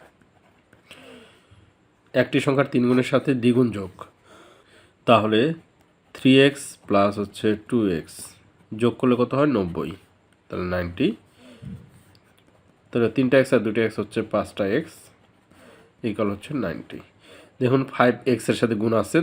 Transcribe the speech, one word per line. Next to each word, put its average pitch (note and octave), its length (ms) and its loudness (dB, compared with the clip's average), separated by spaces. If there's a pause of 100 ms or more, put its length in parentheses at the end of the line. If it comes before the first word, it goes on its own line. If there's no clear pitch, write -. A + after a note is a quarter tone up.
(2250)
একটি C3 320 0
সংখ্যার C#3 260 0
তিন B2+ 160 2
গুণের B2+ 240 2
সাথে C3 180 0 (120)
দ্বিগুণ B2 340 4
যোগ, F#2+ 160 -10 (1120)
তাহলে A2 340 4 (760)
থ্রি C3 180 4 (140)
এক্স C#3 160 -2 (240)
প্লাস G2+ 340 2
হচ্ছে G2+ 260 -6 (220)
টু B2 100 0 (200)
এক্স - 160 -14 (580)
যোগ A2+ 280 0
করলে B2 200 2
কত B2 180 0
হয়? D3 180 2
নব্বই, E2 360 -4 (560)
তাহলে F#2 260 -6
নাইনটি। F2+ 340 -2 (1800)
তাহলে A#2 240 0
তিনটা B2+ 220 2
এক্স C3 140 2
আর A#2+ 120 4
দুইটা A2 180 -2
এক্স G#2+ 200 -2
হচ্ছে G#2+ 180 -6 (120)
পাঁচটা A2 340 -2 (120)
এক্স, D#3+ 160 -10 (1160)
ইকুয়াল G#2 240 -2
হচ্ছে - 180 -14 (120)
নাইনটি। C#2+ 360 -10 (600)
দেখুন C3 200 2 (140)
ফাইভ B2 180 4 (200)
এক্স A2+ 180 -2
এর G#2 100 2
সাথে A2+ 220 0
গুণ A2+ 100 0 (100)
আছে, - 200 -2